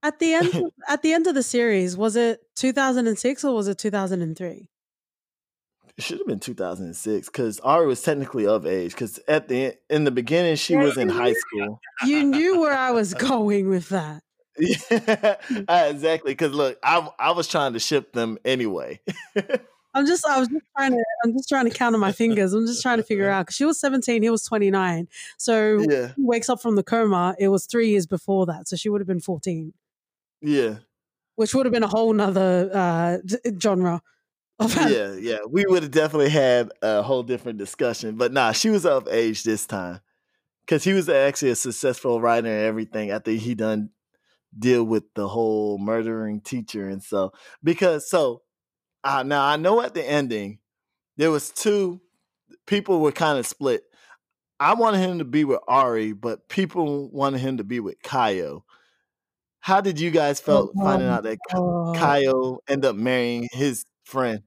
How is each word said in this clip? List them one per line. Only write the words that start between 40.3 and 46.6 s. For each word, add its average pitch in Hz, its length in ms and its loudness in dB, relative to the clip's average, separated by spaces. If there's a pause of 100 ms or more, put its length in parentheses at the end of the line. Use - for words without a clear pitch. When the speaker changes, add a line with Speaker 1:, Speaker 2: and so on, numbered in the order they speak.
Speaker 2:
'Cause 151 180 0
he 190 80 2
was 180 160 0
actually 139 420 2
a 117 40 2
successful 120 680 -2
writer 117 260 2
and 107 180 0
everything 110 460 -4
after 110 200 -4
he 113 240 -4
done 107 360 -2 (680)
deal 120 280 4
with 110 180 0 (120)
the 101 120 -4
whole 107 520 0
murdering 110 600 -4
teacher 107 480 -8